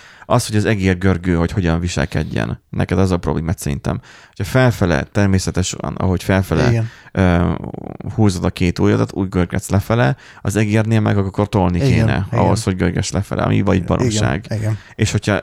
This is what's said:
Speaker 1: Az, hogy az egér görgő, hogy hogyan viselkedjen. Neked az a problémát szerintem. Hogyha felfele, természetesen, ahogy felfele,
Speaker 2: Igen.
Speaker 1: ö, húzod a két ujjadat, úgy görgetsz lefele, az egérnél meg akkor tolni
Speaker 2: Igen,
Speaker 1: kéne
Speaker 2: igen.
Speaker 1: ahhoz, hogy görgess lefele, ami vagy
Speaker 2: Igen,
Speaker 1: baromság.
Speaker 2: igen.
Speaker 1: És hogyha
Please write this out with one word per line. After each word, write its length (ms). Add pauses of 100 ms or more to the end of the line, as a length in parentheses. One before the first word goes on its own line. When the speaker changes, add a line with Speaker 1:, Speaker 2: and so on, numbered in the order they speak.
(260)
Speaker 1:
Az, 200
hogy 100
az 80
egér 340
görgő, 360
hogy 180
hogyan 280
viselkedjen. 880
Neked 280
az 120
a 60
problémát 420
szerintem. 420 (280)
Hogyha 160
felfele, 580
természetesen, 800
ahogy 420
felfele, 480
Speaker 2:
Igen. 180 (240)
Speaker 1:
ö, 400 (600)
húzod 300
a 60
két 280
ujjadat, 340
úgy 160
görgetsz 420
lefele, 460 (240)
az 160
egérnél 440
meg 180
akkor 300
tolni 280
Speaker 2:
Igen, 120
Speaker 1:
kéne 380
Speaker 2:
igen. 180
Speaker 1:
ahhoz, 180
hogy 140
görgess 340
lefele, 320
ami 200
vagy 120
Speaker 2:
Igen, 120
Speaker 1:
baromság. 640
Speaker 2:
igen. 280 (160)
Speaker 1:
És 160
hogyha 320